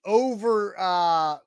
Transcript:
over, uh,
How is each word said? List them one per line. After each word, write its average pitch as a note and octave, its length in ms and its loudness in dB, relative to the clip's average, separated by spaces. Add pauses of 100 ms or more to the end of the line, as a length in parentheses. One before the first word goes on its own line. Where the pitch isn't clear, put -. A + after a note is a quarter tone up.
over, G#3+ 720 0
uh, E3+ 680 0